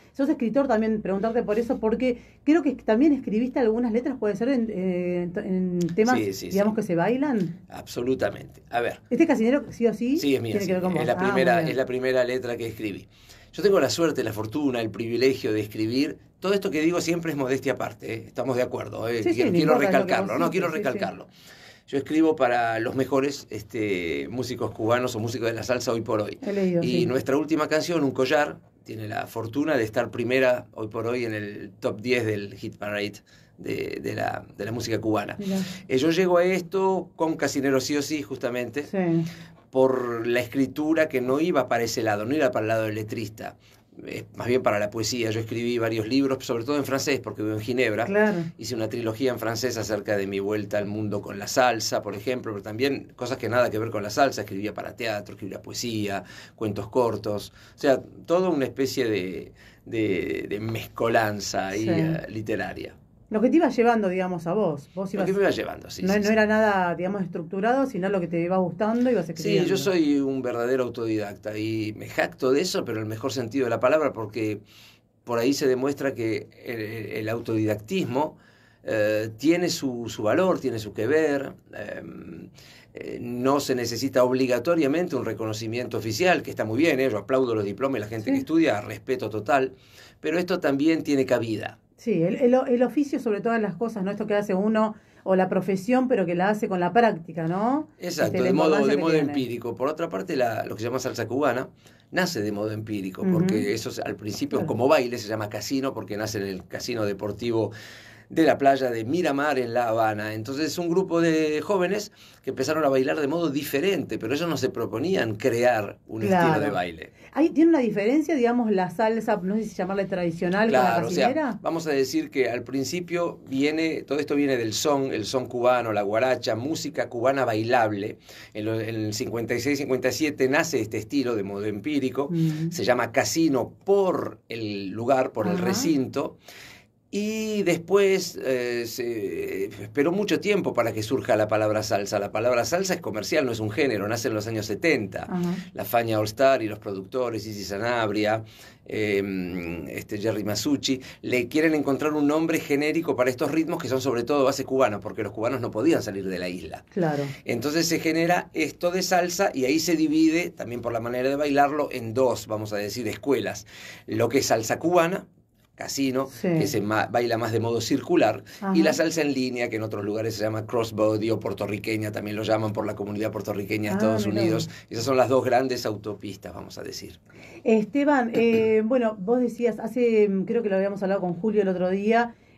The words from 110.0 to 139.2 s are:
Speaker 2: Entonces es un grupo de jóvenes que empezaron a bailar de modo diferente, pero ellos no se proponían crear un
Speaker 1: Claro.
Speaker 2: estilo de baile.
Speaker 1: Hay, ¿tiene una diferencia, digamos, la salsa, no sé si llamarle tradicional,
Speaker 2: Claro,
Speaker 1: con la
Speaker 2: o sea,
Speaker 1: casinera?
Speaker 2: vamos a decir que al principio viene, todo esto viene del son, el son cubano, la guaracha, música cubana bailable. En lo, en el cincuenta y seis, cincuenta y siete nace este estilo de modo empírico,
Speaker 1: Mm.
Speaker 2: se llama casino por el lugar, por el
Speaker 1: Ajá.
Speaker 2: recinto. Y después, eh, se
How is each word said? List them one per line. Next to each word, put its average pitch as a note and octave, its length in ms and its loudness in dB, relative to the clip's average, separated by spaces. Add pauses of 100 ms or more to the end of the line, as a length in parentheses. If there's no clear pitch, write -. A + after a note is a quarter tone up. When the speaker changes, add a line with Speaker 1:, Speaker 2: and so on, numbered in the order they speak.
Speaker 2:
Entonces C3+ 320 -4
es C#3+ 120 -4
un F3 100 -2
grupo E3+ 320 2
de D#3 400 2
jóvenes F#3+ 500 0 (320)
que - 80 -6
empezaron C#3+ 340 0
a C#3+ 40 4
bailar C3+ 320 2
de C#3 80 0
modo E3 220 0
diferente, C#3+ 680 -2
pero A2 160 -2
ellos E3+ 140 -2
no D3 80 0
se B2 120 0
proponían A#2 680 -2
crear A#2 720 2
un A2+ 140 -6
Speaker 1:
Claro. F3+ 260 4
Speaker 2:
estilo D#3 160 2
de C#3+ 80 0
baile. F2+ 400 -4 (220)
Speaker 1:
Hay, D4+ 160 4
¿tiene E4 200 6
una E4 80 6
diferencia, B3 560 2
digamos, A#3 380 2
la F#3 180 2
salsa, A3+ 500 0
no F#3 140 -2
sé A3 80 0
si - 140 -8
llamarle G3 300 -2
tradicional, F3+ 640 0
Speaker 2:
Claro, B2+ 240 4
Speaker 1:
con - 80 2
la - 60 0
Speaker 2:
o - 40 -2
sea, C3+ 160 4
Speaker 1:
casinera? C#4 340 0
Speaker 2:
vamos D#3+ 240 -2
a D#3 40 0
decir C#3 400 0
que B2 200 0
al A#2+ 140 -4
principio E3+ 760 -4 (100)
viene, D3+ 540 0
todo C#3 160 -2
esto D3 160 -2
viene C#3 220 2
del A2+ 160 -2
son, C#3 420 2
el G#2+ 100 -2
son B2 220 -2
cubano, A#2+ 460 2
la G#2 100 2
guaracha, A2 540 2
música C3+ 520 -4
cubana B2+ 360 2
bailable. A2 720 2 (360)
En G#2+ 100 -6
lo, A2+ 160 -2
en A2 160 -4
el G#2+ 180 -2
cincuenta A#2 400 -2
y A#2 60 0
seis, C#3 180 0
cincuenta B2+ 300 0
y A#2 40 2
siete D3 360 0
nace D3+ 320 0
este A2 180 -4
estilo A#2+ 380 -2
de G2 80 -2
modo G2+ 220 -6
empírico, C3 640 -2
Speaker 1:
Mm. D#3+ 400 0
Speaker 2:
se - 100 -6
llama A#2 300 2
casino C3 600 2 (120)
por F3+ 640 2
el G2+ 400 -6
lugar, B2 420 2
por G#2+ 160 -2
el G2+ 120 0
Speaker 1:
Ajá. F2+ 80 -2
Speaker 2:
recinto. C3+ 720 0 (680)
Y G#3+ 540 -2
después, F3+ 800 2
eh, B2 420 0
se G2 800 -4